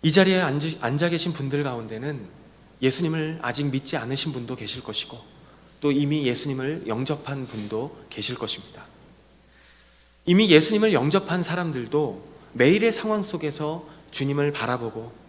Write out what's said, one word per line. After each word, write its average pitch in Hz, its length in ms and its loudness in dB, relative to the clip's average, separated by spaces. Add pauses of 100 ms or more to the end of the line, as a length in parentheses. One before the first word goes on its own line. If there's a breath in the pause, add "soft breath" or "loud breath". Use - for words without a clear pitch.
이 160 100 4
자리에 190 280 6
앉으-, 147 400 -2
앉아 143 280 0
계신 170 240 0
분들 139 320 -2
가운데는 117 640 -8 (540)
예수님을 160 600 0
아직 120 220 -2
믿지 139 320 -2
않으신 135 360 -2
분도 123 220 -8
계실 120 280 -8
것이고 - 360 -8 (640 loud breath)
또 143 100 0
이미 143 360 2
예수님을 131 600 -4
영접한 135 640 -4
분도 110 500 -8 (120)
계실 117 260 -6
것입니다. - 500 -10 (1400 soft breath)
이미 185 240 6
예수님을 208 420 6
영접한 170 500 2
사람들도 147 960 -4 (160)
매일의 202 400 6
상황 214 320 -2
속에서 156 640 -6 (260 loud breath)
주님을 143 400 0
바라보고 117 600 -4 (160)